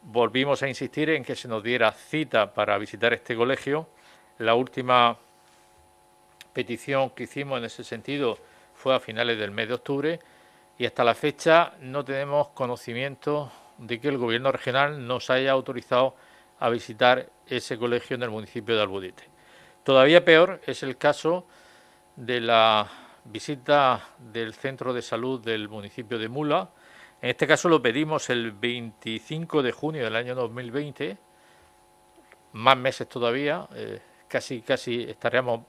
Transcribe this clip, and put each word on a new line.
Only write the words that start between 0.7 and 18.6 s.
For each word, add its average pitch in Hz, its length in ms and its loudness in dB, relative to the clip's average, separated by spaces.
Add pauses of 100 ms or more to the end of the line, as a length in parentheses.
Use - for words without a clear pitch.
en 151 120 2
que 123 140 -8
se - 140 -14
nos 110 120 -4
diera 113 300 2
cita 127 600 -2
para 101 240 0
visitar 107 340 0
este 117 240 -4
colegio. 135 540 -2 (480)
La 113 180 2
última 123 640 2 (1400)
petición 131 560 -4
que - 140 -12
hicimos 139 340 -8
en 117 80 -6
ese 110 180 -12
sentido 123 540 -4 (360)
fue 131 220 0
a 127 60 0
finales 117 360 -2
del 104 140 -4
mes 107 160 -4
de 120 60 -4
octubre 143 460 -4 (580)
y 123 80 -2
hasta 120 180 -2
la 117 100 6
fecha 160 680 2
no 135 240 -8
tenemos 139 460 -2
conocimiento 131 1000 -6 (260)
de 113 220 -8
que 135 80 -4
el 139 100 0
gobierno 123 360 0
regional 135 520 0
nos 120 240 -6
haya 131 220 4
autorizado 131 640 0 (460)
a 117 80 2
visitar 123 600 2 (180)
ese 123 300 -4
colegio 120 380 -2
en 120 80 -6
el 120 60 -4
municipio 110 480 -2